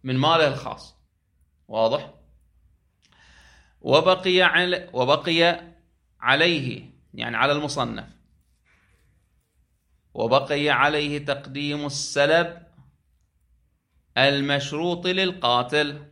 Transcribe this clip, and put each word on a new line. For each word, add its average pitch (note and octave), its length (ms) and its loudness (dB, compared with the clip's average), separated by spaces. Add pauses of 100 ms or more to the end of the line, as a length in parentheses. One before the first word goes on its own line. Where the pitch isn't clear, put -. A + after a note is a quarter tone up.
من C3 120 -2
ماله D3+ 320 4
الخاص. - 480 -8 (720)
واضح؟ A2+ 460 -2 (1700)
وبقي F3+ 600 2
عل-، F3 500 2
وبقي E3 800 0 (480)
عليه، C3+ 720 0 (240)
يعني A#2 220 -8
على C3+ 160 2
المصنف، B2+ 540 -6 (2000)
وبقي C3+ 560 0
عليه D3 540 0
تقديم C#3+ 600 -6
السلب D#3 760 0 (1600)
المشروط C#3+ 880 0
للقاتل D3 1040 -2